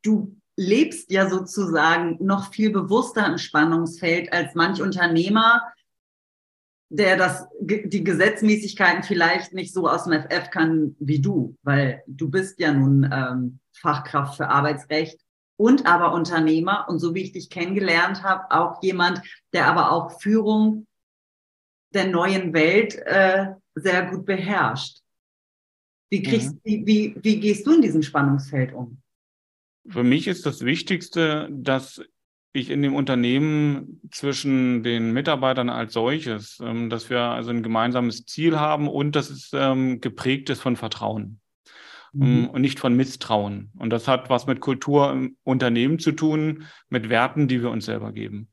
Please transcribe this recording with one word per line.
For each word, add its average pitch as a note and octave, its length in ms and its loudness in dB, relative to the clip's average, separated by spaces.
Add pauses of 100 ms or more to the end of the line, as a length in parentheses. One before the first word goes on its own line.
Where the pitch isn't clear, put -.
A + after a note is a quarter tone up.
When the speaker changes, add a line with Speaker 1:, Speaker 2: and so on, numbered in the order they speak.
Speaker 1:
du G#3+ 340 0 (180)
lebst G3+ 560 0
ja F#3+ 160 4
sozusagen E3+ 960 0
noch G3 300 -2
viel G#3+ 160 2
bewusster G#3 560 0
im E3+ 140 -2
Spannungsfeld E3 920 0
als E3+ 220 -2
manch F3+ 280 0
Unternehmer, F#3+ 840 2 (1300)
der F#3 280 4
das, - 300 0 (140)
ge-, G3+ 260 -2
die E3+ 160 -2
Gesetzmäßigkeiten G3+ 1000 2
vielleicht F3 500 0
nicht F#3 200 -8
so F3 140 0
aus D#3+ 160 0
dem E3+ 100 0
F D3+ 160 0
F F3 220 -4
kann D#3+ 480 0
wie C#3+ 200 0
du, D3+ 440 0
weil C#3 420 0
du C#3 240 -6
bist F#3+ 300 -4
ja D#3 140 2
nun, C#3 380 4
ähm, B2+ 480 -4 (120)
Fachkraft C#3 640 -4
für C#3+ 140 -6
Arbeitsrecht D3+ 720 -2 (340)
und B3+ 300 4
aber F3 280 4
Unternehmer E3 760 0
und E3 100 -2
so E3+ 160 -2
wie F#3+ 60 -4
ich F#3+ 100 -8
dich F3 180 -14
kennengelernt F#3 760 -2
habe, F#3+ 280 -2
auch E3 320 0
jemand, F3+ 380 0 (320)
der D#3+ 140 2
aber E3 240 2
auch E3+ 280 -2
Führung G#3+ 680 2 (1080)
der F#3+ 140 0
neuen F#3 460 0
Welt, F3+ 520 4
äh, F#3+ 420 2 (260)
sehr F3+ 380 -2
gut - 140 -8
beherrscht. F#3 720 -2 (1120)
Wie G3+ 120 0
kriegst, C#3 340 0
Speaker 2:
Mhm. - 100 -20
Speaker 1:
wie, G#3+ 200 -2
wie, G#3+ 360 2
wie G#3+ 180 2
gehst G#3 260 0
du D#4 100 6
in D#4+ 60 8
diesem D#3 220 4
Spannungsfeld C#3 680 0
um? B2 240 -12 (920)
Speaker 2:
Für B2 160 -2
mich C#3 240 4
ist F3 180 -4
das B2+ 200 -4
Wichtigste, D#3 840 -2
dass C3+ 520 -4 (520)
ich B2+ 160 -4
in C#3 120 -2
dem C#3 140 0
Unternehmen C#3 1040 0 (100)
zwischen B2+ 720 -2
den A2+ 300 -2
Mitarbeitern C3 560 0
als A#2 240 -6
solches, A#2 680 -4
ähm, A#2 280 -6
dass A#2 200 -8
wir B2 120 0
also A#2+ 300 -4
ein A#2 120 -2
gemeinsames A#2 600 0
Ziel D#3+ 340 0
haben D3 300 0
und C#3+ 260 -2
dass C#3 140 -2
es, C3+ 240 -16
ähm, C3 480 0
geprägt C3 480 -4
ist B2+ 100 -2
von B2 160 -2
Vertrauen, G#2+ 640 -8 (720)
Speaker 1:
Mhm. C#3+ 120 -2
Speaker 2:
ähm, B2 260 4
und C3 100 -6
nicht C3+ 200 0
von B2 140 2
Misstrauen. G#2 840 -2
Und A2+ 140 -4
das A#2 180 -2
hat B2+ 200 0
was B2 180 0
mit C3 120 -2
Kultur C#3 540 0
im C3 300 -4
Unternehmen B2+ 540 0
zu D#3+ 140 0
tun, D#3 540 -2 (240)
mit A#2 180 -4
Werten, B2+ 400 0
die B2 140 0
wir A#2+ 80 -2
uns A2+ 160 -6
selber G#2+ 260 -6
geben. G#2 420 -12